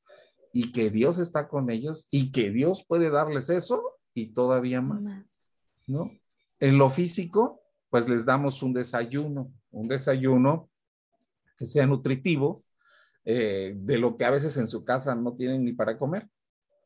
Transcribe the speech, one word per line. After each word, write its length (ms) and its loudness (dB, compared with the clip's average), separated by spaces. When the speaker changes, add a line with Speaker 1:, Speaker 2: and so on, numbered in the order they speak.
Speaker 1:
y 200 -2
que 180 0
Dios 280 2
está 300 -2
con 220 -2
ellos 400 -6
y 220 0
que 180 2
Dios 360 0
puede 240 2
darles 400 0
eso 480 -2
y 180 -6
todavía 480 0
más, 240 -4
Speaker 2:
Más. 400 -14
Speaker 1:
¿no? 220 -4
En 180 6
lo 120 8
físico, 680 -2
pues 180 2
les 160 0
damos 380 0
un 100 0
desayuno, 800 -4
un 180 -8
desayuno 840 2
que 100 -10
sea 200 2
nutritivo, 800 0
eh, 520 -2
de 220 0
lo 180 0
que 80 -2
a 60 4
veces 260 0
en 120 -2
su 160 -10
casa 300 -2
no 220 -4
tienen 280 -2
ni 80 -2
para 260 -2
comer. 300 -4